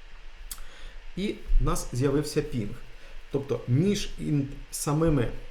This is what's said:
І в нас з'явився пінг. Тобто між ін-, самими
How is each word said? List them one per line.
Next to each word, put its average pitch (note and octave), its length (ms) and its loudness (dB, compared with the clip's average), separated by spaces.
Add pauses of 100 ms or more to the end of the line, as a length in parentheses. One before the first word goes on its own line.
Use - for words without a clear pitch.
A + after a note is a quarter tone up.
(1160)
І F#3+ 180 -2 (260)
в B2+ 40 6
нас E3+ 280 2
з'явився C#3+ 500 2
пінг. G#2+ 320 -2 (580)
Тобто A#2+ 360 0
між F#3 500 4
ін-, D3+ 300 0 (220)
самими D3+ 580 2 (220)